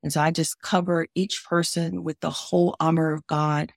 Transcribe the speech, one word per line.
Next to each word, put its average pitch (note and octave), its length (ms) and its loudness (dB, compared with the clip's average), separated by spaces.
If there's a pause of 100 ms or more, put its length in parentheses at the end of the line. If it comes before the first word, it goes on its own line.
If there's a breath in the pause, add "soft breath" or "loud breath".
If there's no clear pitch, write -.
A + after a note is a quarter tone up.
And D3 80 -4
so D3 120 0
I D#3+ 80 4
just E3 320 -4
cover F3 520 0
each - 300 -2
person E3+ 580 -2
with D#3+ 180 -8
the D#3+ 100 -4
whole F3 500 0
armor D#3+ 320 2
of D3+ 140 -6
God D3+ 500 0